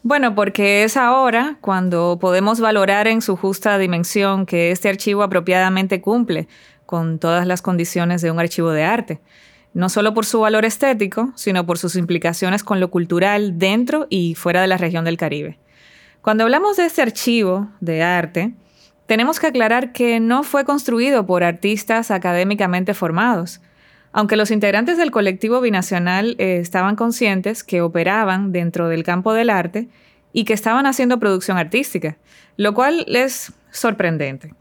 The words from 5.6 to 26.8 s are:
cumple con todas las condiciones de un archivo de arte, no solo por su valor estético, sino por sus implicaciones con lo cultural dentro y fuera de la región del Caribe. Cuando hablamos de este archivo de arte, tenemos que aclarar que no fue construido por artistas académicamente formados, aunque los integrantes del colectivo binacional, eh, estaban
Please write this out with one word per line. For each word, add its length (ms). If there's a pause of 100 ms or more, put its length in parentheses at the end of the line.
cumple 480 (380)
con 340
todas 260
las 160
condiciones 600
de 100
un 80
archivo 320
de 140
arte, 340 (540)
no 160
solo 240
por 120
su 140
valor 240
estético, 720
sino 300
por 120
sus 200
implicaciones 640
con 160
lo 120
cultural 680
dentro 500
y 260
fuera 260
de 60
la 100
región 260
del 140
Caribe. 420 (640)
Cuando 240
hablamos 320
de 80
este 160
archivo 640 (140)
de 220
arte, 500 (540)
tenemos 320
que 60
aclarar 460
que 280
no 220
fue 240
construido 640
por 160
artistas 680
académicamente 840
formados, 680 (500)
aunque 240
los 140
integrantes 480
del 140
colectivo 500
binacional, 800
eh, 180
estaban 380